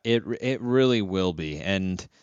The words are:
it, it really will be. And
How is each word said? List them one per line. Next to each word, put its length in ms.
it, 200
it 200
really 400
will 320
be. 260
And 480